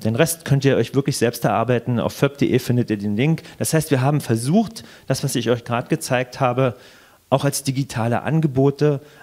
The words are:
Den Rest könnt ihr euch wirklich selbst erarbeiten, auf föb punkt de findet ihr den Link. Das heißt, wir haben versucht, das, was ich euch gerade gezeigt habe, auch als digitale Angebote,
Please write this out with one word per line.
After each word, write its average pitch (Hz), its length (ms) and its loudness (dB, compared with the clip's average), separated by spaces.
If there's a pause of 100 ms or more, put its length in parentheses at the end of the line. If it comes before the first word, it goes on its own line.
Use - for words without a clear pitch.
Den 113 140 0
Rest 160 300 0
könnt 135 180 2
ihr 135 120 4
euch - 180 0
wirklich 135 240 0
selbst 117 260 0
erarbeiten, 113 560 0
auf 73 140 -2
föb - 240 -2
punkt - 40 -2
de 113 160 4
findet 120 300 0
ihr 107 80 -2
den 101 200 -2
Link. 151 260 0 (160)
Das - 160 -2
heißt, 156 160 0
wir 131 100 2
haben 143 220 0
versucht, 143 600 0 (240)
das, 143 160 -2
was 135 100 -2
ich 117 160 0
euch 117 140 -2
gerade 123 240 -4
gezeigt 127 520 -2
habe, 127 340 2 (540)
auch 139 160 2
als - 200 -2
digitale 120 580 -2
Angebote, 143 760 2 (220)